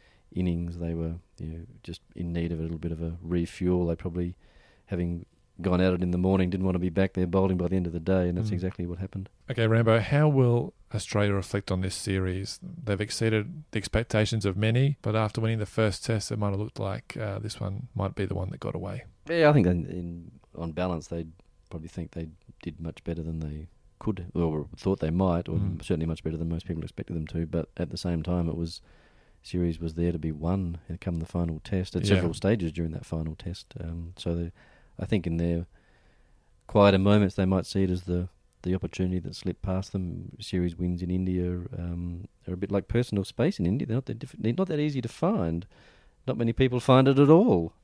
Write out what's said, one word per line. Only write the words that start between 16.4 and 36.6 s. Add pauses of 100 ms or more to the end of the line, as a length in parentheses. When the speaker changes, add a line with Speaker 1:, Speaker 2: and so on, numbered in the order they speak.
Speaker 2:
have
looked
like,
uh,
this
one
might
be
the
one
that
got
away. (240)
Speaker 1:
Yeah,
I
think
that
in, (260)
on
balance,
they (460)
probably
think
they (340)
did
much
better
than
they (320)
could,
or (100)
thought
they
might,
or
Speaker 2:
Mm.
Speaker 1:
certainly
much
better
than
most
people
expected
them
to.
But
at
the
same
time,
it
was, (640)
series
was
there
to
be
won (100)
and
come
the
final
test
at
Speaker 2:
Yeah.
Speaker 1:
several
stages
during
that
final
test.
Um,
so
the, (480)
I
think
in
their (1000)